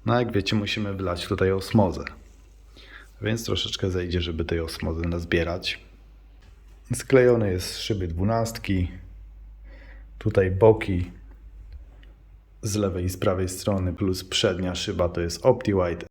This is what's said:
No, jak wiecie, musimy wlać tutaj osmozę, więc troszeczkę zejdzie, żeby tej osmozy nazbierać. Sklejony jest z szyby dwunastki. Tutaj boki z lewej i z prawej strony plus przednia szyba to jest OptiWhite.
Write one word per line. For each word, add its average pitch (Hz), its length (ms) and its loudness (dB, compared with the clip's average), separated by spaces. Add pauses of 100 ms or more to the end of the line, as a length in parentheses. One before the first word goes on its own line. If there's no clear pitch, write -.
No, 117 140 4
jak 113 120 -2
wiecie, 104 240 0
musimy 107 380 -2
wlać 92 320 -4
tutaj 95 260 2
osmozę, 95 520 2 (1160)
więc 113 220 -2
troszeczkę 101 460 -2
zejdzie, 90 300 0
żeby 82 240 -4
tej 82 160 -2
osmozy 82 480 -4
nazbierać. 85 720 -2 (1120)
Sklejony 120 580 6
jest 90 180 -4
z - 80 -10
szyby 95 300 -2
dwunastki. 95 800 0 (1300)
Tutaj 98 320 2
boki 95 600 4 (1600)
z 101 100 -2
lewej 95 280 0
i 92 40 0
z 92 80 -4
prawej 92 320 2
strony 92 440 -2
plus 92 320 -2
przednia 92 500 0
szyba 90 340 0
to 85 120 -2
jest 85 260 -2
OptiWhite. 92 640 2